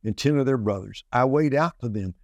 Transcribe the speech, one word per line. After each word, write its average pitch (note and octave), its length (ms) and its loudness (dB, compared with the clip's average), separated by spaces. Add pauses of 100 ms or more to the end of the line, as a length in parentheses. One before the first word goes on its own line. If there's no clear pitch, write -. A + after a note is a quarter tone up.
and A2 120 -4
ten D3 220 2
of C3 80 2
their C3+ 100 2
brothers. G2+ 560 -4
I B2 120 4
weighed C#3 300 2
out E3 260 0
to B2 80 -6
them G2 360 -4